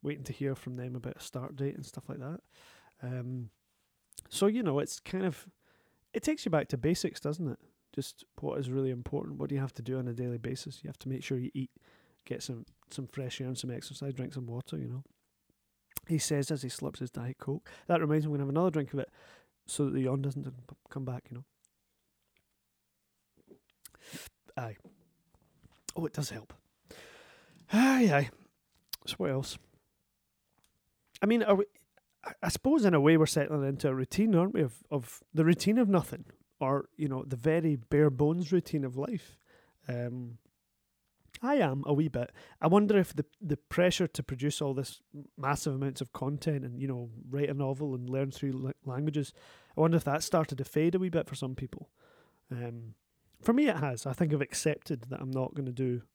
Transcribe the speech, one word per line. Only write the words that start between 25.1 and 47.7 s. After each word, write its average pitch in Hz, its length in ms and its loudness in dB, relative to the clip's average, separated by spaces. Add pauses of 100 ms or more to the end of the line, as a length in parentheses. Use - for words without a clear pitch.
Oh, 165 100 -4
it - 60 -4
does 143 180 -4
help. 113 240 -12 (1160)
Aye, 254 400 8
aye. 143 180 4 (720)
So - 120 -8
what 175 160 0
else? 135 260 -4 (1600)
I 190 60 2
mean, 226 160 6
are 202 140 6
we, 202 80 4 (600)
I, - 80 -10 (120)
I 175 60 0
suppose 277 340 4
in 185 100 8
a 147 60 8
way 156 160 10
we're 156 100 8
settling 143 400 0
into 139 220 0
a 131 60 0
routine, 196 420 2
aren't 180 180 4
we, 180 80 4
of, 127 300 -2
of 135 320 -4 (100)
the 160 100 4
routine 175 320 6
of 240 120 6
nothing, - 380 2 (340)
or, 139 360 0
you 151 120 -2
know, 131 180 -4
the 135 100 -4
very 151 380 2
bare 147 360 4
bones 147 420 2
routine 165 320 2
of 127 120 -6
life. 175 420 -6 (500)
Um, 120 500 -6 (1040)
I 269 140 2
am 143 280 2
a 147 80 2
wee 151 160 4
bit. 123 220 -4 (300)
I 160 80 4
wonder 202 280 6
if 190 200 4
the, 147 80 -2 (160)
the 147 160 -2
pressure 180 500 2
to - 160 -4
produce 139 400 -2
all 139 120 -2
this 131 260 -8 (360)
massive 143 380 -2
amounts 135 260 -2
of 131 120 -6
content 143 520 -2
and, 123 160 -8
you 135 60 -2
know, 123 240 -4 (180)
write 143 220 0
a 147 40 -2
novel 135 420 -2